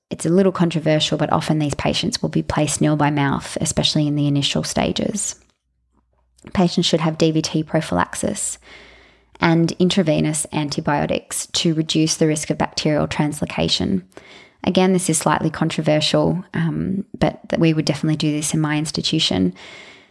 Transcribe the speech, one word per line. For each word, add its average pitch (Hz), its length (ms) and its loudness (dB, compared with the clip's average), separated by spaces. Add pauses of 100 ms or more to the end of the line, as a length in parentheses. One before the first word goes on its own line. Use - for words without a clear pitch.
(100)
it's - 160 -6
a 160 40 2
little 190 220 4
controversial, 156 680 0
but 156 140 0
often 156 260 2
these 147 160 0
patients - 460 -2
will 156 80 -2
be 156 140 0
placed 151 380 -2
nil 151 160 2
by 147 140 2
mouth, 139 500 -2
especially 151 460 0
in 147 100 0
the 147 100 2
initial 143 360 0
stages. - 760 -2 (1160)
Patients 180 340 2
should 160 140 2
have 160 180 -2
D 165 120 4
V 156 120 2
T 156 200 -2
prophylaxis - 960 -4 (840)
and 165 320 4
intravenous 156 800 0
antibiotics 151 960 -2
to - 280 0
reduce 156 420 0
the 160 100 2
risk 151 240 0
of 156 80 -4
bacterial 156 480 0
translocation. 165 1000 -2 (600)
Again, 185 280 4
this 180 180 2
is 160 80 2
slightly 156 320 2
controversial, 156 920 0 (100)
um, 165 500 -2 (140)
but - 300 -2
th-, - 120 0
we 160 140 4
would 156 100 0
definitely 156 320 0
do 151 160 0
this 151 220 -4
in 160 60 0
my 151 180 0
institution. 160 760 0 (560)